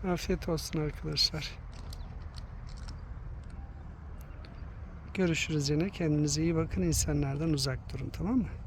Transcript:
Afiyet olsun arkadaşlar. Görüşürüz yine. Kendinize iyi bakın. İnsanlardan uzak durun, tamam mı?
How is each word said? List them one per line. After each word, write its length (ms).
Afiyet 380
olsun 320
arkadaşlar. 680
Görüşürüz 560
yine. 200
Kendinize 520
iyi 140
bakın. 260
İnsanlardan 720
uzak 400
durun, 180
tamam 280
mı? 100